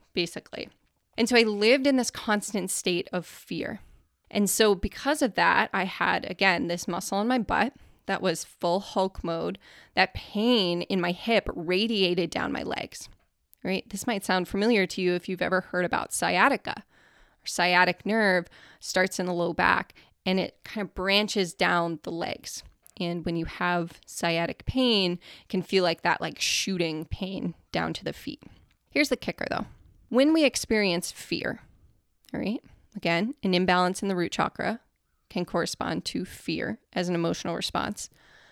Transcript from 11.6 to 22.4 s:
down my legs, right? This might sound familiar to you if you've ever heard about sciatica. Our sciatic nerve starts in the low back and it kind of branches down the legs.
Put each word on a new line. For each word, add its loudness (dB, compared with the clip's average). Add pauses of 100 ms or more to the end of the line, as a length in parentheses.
down -4
my -4
legs, -8 (560)
right? -4
This -8
might -2
sound 2
familiar 2
to -6
you 2
if -4
you've -4
ever 2
heard -2
about -2
sciatica. 2
Our -20
sciatic 4
nerve 2 (320)
starts 0
in 0
the -2
low 0
back 2 (300)
and 2
it -4
kind -8
of -16
branches 2
down 0
the -8
legs. -8 (380)